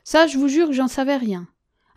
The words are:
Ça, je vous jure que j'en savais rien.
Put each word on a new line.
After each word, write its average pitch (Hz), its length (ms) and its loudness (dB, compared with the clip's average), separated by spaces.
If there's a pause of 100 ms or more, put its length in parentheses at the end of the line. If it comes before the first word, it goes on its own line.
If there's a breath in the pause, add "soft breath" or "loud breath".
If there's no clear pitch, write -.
Ça, 320 220 4
je 269 100 -4
vous 277 100 2
jure 311 200 2
que 285 60 -4
j'en 254 140 0
savais 269 300 -2
rien. 190 300 -6 (500)